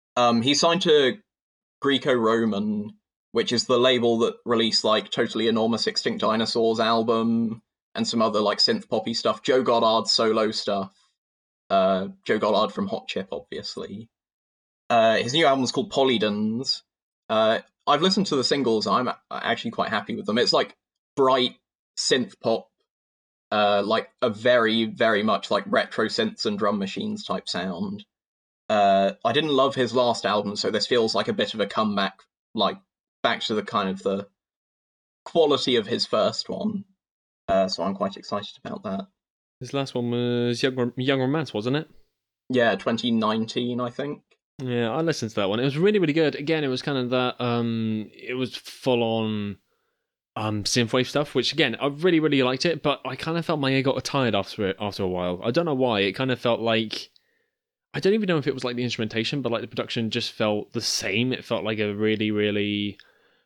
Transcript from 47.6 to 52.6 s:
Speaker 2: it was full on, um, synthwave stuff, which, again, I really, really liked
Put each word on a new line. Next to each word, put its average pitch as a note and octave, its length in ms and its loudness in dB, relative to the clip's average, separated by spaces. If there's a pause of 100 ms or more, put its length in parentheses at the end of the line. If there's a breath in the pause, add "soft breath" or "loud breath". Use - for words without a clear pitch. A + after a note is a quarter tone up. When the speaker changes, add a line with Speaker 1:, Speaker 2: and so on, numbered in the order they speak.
Speaker 2:
it - 200 -10
was B2+ 220 -4
full - 460 -2
on, A2 540 -2 (800)
um, G#2+ 280 -2
synthwave B2 420 2
stuff, - 280 -4
which, B2 180 0
again, C3+ 280 0
I C3 80 -2
really, D#3 320 2
really D3 220 2
liked B2+ 220 0